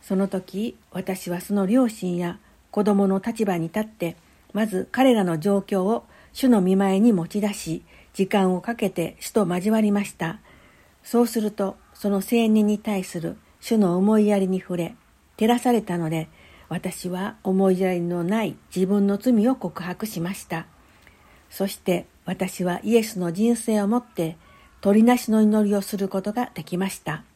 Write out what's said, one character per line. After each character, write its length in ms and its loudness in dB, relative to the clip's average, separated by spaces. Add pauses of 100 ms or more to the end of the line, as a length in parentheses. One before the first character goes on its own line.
そ 140 -4
の 120 2
時、 480 -6 (160)
私 380 -8
は 120 -6
そ 120 -6
の 120 0
両 240 2
親 280 -6
や 200 -6 (320)
子 140 0
供 240 4
の 180 0
立 200 -4
場 120 -2
に 80 -4
立 140 -6
っ 60 -4
て、 300 -8 (380)
ま 140 0
ず 240 -4
彼 220 4
ら 100 2
の 160 0
状 200 2
況 240 -2
を 200 -2 (300)
主 160 2
の 120 6
御 140 4
前 240 2
に 140 6
持 140 0
ち 140 -4
出 120 -2
し、 300 -8 (300)
時 140 0
間 280 2
を 60 -4
か 140 -6
け 140 -2
て 300 -6
主 120 -12
と 160 2
交 240 0
わ 80 2
り 120 2
ま 120 0
し 100 -10
た。 260 -8 (640)
そ 180 0
う 60 4
す 120 -2
る 120 -2
と、 260 -6 (160)
そ 160 -4
の 80 0
青 320 0
年 180 4
に 100 0
対 260 -4
す 180 -10
る 160 -8 (220)
主 180 0
の 200 2
思 220 4
い 80 4
や 100 4
り 100 0
に 120 -2
触 180 -8
れ、 180 -6 (420)
照 100 2
ら 120 4
さ 120 2
れ 100 2
た 160 -4
の 120 -2
で、 180 -4 (400)
私 420 -8
は 340 -6
思 280 2
い 80 2
や 140 0
り 80 -2
の 220 -2
な 200 0
い 140 -6 (180)
自 100 0
分 220 2
の 100 0
罪 300 2
を 80 2
告 260 -8
白 240 -8
し 160 -8
ま 120 -4
し 100 -14
た。 240 -8 (840)
そ 180 -4
し 100 -8
て、 280 -2 (200)
私 380 -6
は 200 -2
イ 120 0
エ 80 4
ス 160 -8
の 140 -2
人 220 2
生 260 -2
を 60 0
も 100 0
っ 80 -4
て、 320 -6 (420)
取 220 4
り 20 8
な 140 6
し 120 -6
の 120 4
祈 280 4
り 60 2
を 60 0
す 140 -8
る 120 -4
こ 140 -4
と 120 -6
が 220 -4
で 80 -10
き 140 -6
ま 120 -2
し 100 -14
た。 240 -10 (120)